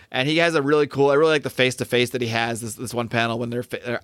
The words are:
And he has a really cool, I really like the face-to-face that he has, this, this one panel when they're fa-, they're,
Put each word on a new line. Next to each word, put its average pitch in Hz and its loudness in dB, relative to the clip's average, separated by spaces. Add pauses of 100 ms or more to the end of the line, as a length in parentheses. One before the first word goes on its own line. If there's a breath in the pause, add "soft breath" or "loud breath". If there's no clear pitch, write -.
(120)
And 131 0
he 156 0
has 170 2
a 156 2
really 147 2
cool, 139 2
I 139 4
really 160 4
like 151 2
the 135 -6
face-to-face 123 0
that 123 -4
he 120 -2
has, 113 -2
this, 113 -8
this 127 -10
one 120 -4
panel 117 -2
when 120 -4
they're 120 -4
fa-, - -8
they're, 120 -6